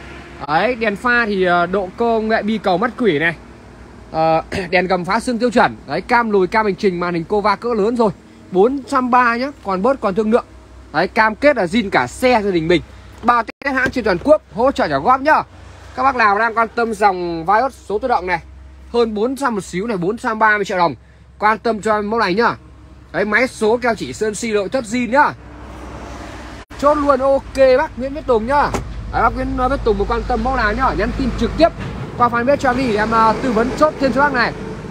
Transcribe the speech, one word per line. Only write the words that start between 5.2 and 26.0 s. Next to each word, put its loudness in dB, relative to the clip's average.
tiêu 0
chuẩn. 2
Đấy, -4
cam 0
lùi, 4
cam 0
hành -2
trình, 0
màn -2
hình -2
Cova 0
cỡ -6
lớn 0
rồi. 2
Bốn 2
trăm 0
ba 4
nhá, -4
còn -2
bớt, 0
còn -2
thương 0
lượng. 2
Đấy, 0
cam 2
kết 4
là 0
zin 0
cả 0
xe 2
gia 0
đình 0
mình. 4
Bao 2
test -6
hãng 0
trên -4
toàn 2
quốc, 4
hỗ 2
trợ 0
trả 0
góp 2
nhá. 2
Các -4
bác 2
nào 4
đang 0
quan 2
tâm -2
dòng 0
Vios 2
số -2
tự -4
động 0
này, -2
hơn 0
bốn -2
trăm -2
một -4
xíu -6
này, -4
bốn -2
trăm -4
ba 4
mươi -2
triệu -4
đồng, 2
quan 2
tâm -2
cho 0
em -2
mẫu -2
này 0
nhá. 2
Đấy, -2
máy 2
số 0
keo 0
chỉ -8
sơn -4
si -6
nội 0
thất -2
zin -4
nhá. 4